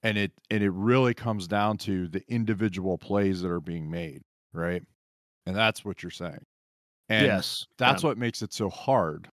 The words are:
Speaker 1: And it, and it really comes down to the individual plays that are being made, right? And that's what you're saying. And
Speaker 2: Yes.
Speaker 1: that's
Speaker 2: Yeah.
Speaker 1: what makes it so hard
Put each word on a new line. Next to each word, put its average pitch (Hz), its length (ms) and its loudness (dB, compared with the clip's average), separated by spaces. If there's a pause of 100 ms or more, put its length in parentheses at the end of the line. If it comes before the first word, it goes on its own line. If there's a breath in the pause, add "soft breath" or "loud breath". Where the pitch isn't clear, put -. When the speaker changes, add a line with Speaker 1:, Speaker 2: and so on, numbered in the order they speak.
Speaker 1:
And 107 140 0
it, 101 160 0 (180)
and 107 120 2
it 101 80 4
really 117 440 4
comes 107 340 -4
down 104 300 2
to 92 300 -2
the 90 200 -6
individual 101 680 0
plays 98 460 0
that 90 80 -2
are 87 100 -2
being 80 300 -8
made, 82 320 -8 (320)
right? 85 280 -4 (640)
And 92 100 -4
that's 110 300 2
what 98 180 -8
you're 87 80 -10
saying. 85 320 -10 (680)
And 107 160 6
Speaker 2:
Yes. 98 400 0 (100)
Speaker 1:
that's 135 260 4
Speaker 2:
Yeah. 160 60 4
Speaker 1:
what 113 100 0
makes 120 220 -4
it 107 140 -8
so 101 160 -2
hard 85 680 0